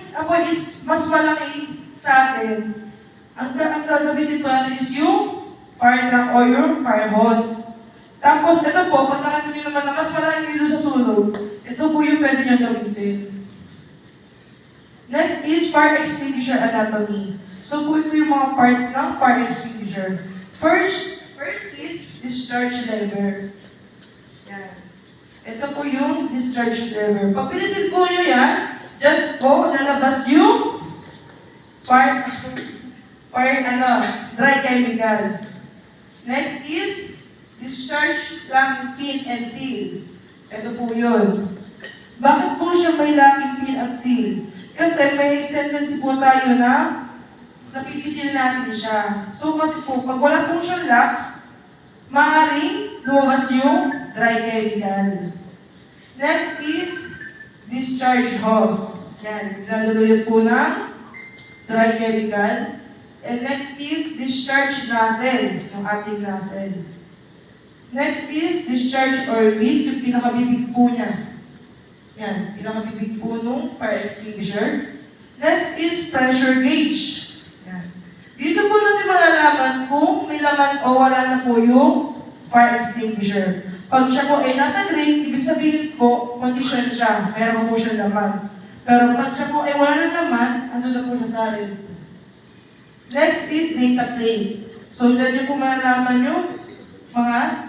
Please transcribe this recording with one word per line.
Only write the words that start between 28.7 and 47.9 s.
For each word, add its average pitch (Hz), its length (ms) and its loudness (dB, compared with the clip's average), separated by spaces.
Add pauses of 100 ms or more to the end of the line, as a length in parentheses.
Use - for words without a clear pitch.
dyan - 400 2
po 294 320 4
lalabas 277 560 0
yung - 520 6 (1000)
fire, 262 480 4 (1040)
fire, 262 320 2
ano, 247 260 2 (460)
dry 277 240 4
chemical. 220 800 0 (880)
Next 277 400 -4
is 392 480 -6 (400)
discharge - 880 -4
locking 262 480 -2
pin 277 320 -6
and 233 240 -6
seal. 208 560 -8 (480)
Ito 220 240 -10
po 233 160 -4
yun. 214 560 2 (720)
Bakit 277 300 4 (100)
po 349 160 2
siya 339 160 4
may 294 240 2
locking 277 360 6 (120)
pin 269 160 -4
at 240 160 -4
seal? 226 520 -2 (300)
Kasi 294 400 2
may 285 320 0
tendency 294 480 -4
po 269 160 -2
tayo 262 400 4
na 247 480 2 (720)
napipisil 285 560 -8